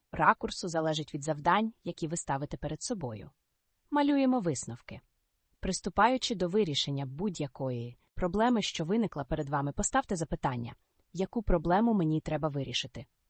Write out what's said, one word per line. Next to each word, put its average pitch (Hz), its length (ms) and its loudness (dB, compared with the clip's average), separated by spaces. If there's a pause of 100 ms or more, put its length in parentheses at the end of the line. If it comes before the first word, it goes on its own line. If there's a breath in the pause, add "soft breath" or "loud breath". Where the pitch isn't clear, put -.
(120)
ракурсу 202 560 2
залежить 160 460 -2
від 143 100 -8
завдань, 170 480 0 (120)
які 165 220 -6
ви 160 100 -6
ставите 147 400 -4
перед 156 260 -8
собою. 135 480 -8 (600)
Малюємо 277 500 4
висновки. 123 600 -6 (600)
Приступаючи 214 760 2
до 180 140 0
вирішення 147 580 0
будь-якої 135 920 -6 (160)
проблеми, 208 480 2
що - 220 -4
виникла 180 400 0
перед 151 240 -2
вами, 143 240 0
поставте 220 440 0
запитання: 131 580 -4 (380)
«Яку 190 300 -2
проблему 180 520 4
мені 156 260 2
треба 151 280 -2
вирішити?» - 580 -6 (240)